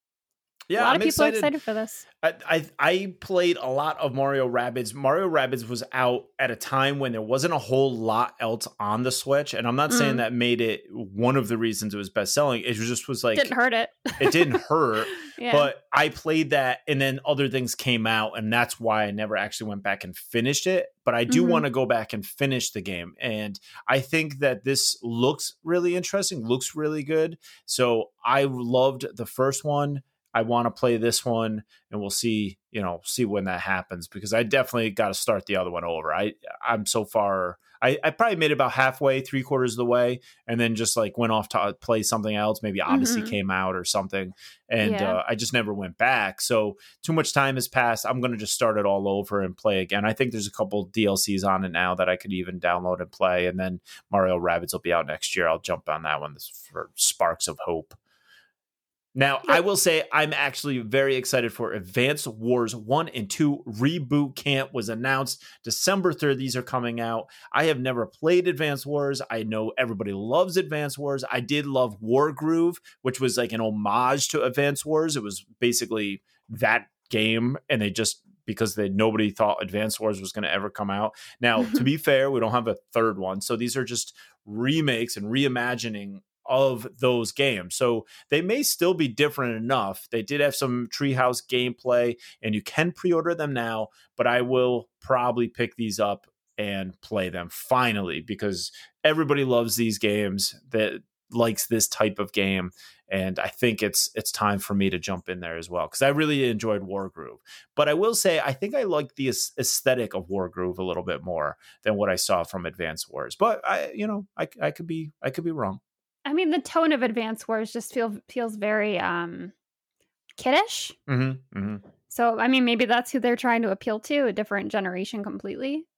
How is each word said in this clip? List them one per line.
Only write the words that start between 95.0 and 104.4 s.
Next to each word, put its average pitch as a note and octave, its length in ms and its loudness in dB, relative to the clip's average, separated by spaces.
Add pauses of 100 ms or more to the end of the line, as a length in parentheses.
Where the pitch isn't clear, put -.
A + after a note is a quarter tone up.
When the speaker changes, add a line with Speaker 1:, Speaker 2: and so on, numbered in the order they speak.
Speaker 1:
probably A#2+ 480 2
pick A#2+ 280 -4
these G#2+ 220 -4
up G2+ 280 0 (320)
and G2 420 -4
play F#2+ 300 -2
them F2 200 -8
finally, G#2 680 0
because F#2+ 500 -6 (320)
everybody D3+ 400 4
loves A#2+ 340 2
these A2+ 220 0
games, G#2 560 0 (140)
that G#2+ 320 -2 (300)
likes A#2 360 0
this A2+ 220 0
type G#2 300 0
of G2+ 160 -4
game. F#2+ 380 0 (360)
And F#2+ 300 -2
I E2+ 100 -2
think A2 340 0
it's, - 320 0
it's - 160 -6
time G2+ 280 0